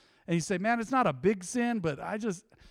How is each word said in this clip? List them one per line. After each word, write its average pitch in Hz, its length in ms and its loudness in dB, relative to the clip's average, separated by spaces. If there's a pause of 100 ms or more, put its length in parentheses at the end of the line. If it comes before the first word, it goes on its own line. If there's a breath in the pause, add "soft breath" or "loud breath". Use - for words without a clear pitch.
(260 soft breath)
and 170 80 -2
you 170 80 2
say, 180 160 -2
"Man, 226 220 0
it's 220 120 -6
not 254 140 4
a 156 80 2
big 180 300 2
sin, 240 360 0
but 160 200 -2
I 175 180 -4
just," 208 280 -4 (260 soft breath)